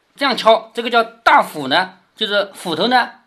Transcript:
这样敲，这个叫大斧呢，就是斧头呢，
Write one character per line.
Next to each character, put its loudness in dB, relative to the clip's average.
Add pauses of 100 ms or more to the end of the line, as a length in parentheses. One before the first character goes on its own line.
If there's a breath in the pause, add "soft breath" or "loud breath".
(140)
这 -8
样 -2
敲， 2
这 -10
个 -6
叫 2
大 2
斧 -6
呢， 0 (200)
就 -8
是 -4
斧 -8
头 -2
呢， 0 (160)